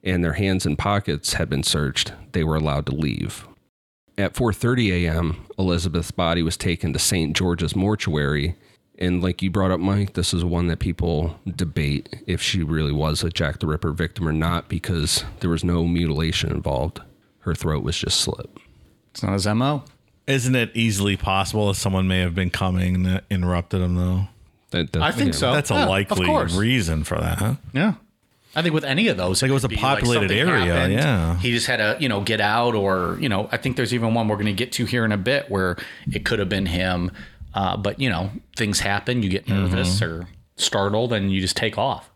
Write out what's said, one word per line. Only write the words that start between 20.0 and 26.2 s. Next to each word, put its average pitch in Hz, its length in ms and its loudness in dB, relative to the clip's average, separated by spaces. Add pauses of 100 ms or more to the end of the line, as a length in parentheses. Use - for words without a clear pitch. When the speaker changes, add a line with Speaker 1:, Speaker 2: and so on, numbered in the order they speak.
Speaker 3:
Isn't 127 280 2
it 117 200 2
easily 101 440 2
possible 101 500 0
that 98 60 2
someone 95 340 0
may 92 120 2
have 85 140 0
been 92 140 0
coming 92 460 0 (120)
and 92 220 2
interrupted 90 540 0
him, 90 140 0
though? 90 320 0 (420)
Speaker 1:
That, - 240 -2
that, 120 80 2
Speaker 2:
I 151 100 2
think 269 220 0
Speaker 1:
yeah. - 60 -4
Speaker 2:
so. 131 120 2
Speaker 3:
That's 147 180 0
a - 40 2
Speaker 2:
Yeah, 285 80 4
of 226 80 2
Speaker 3:
likely 95 360 2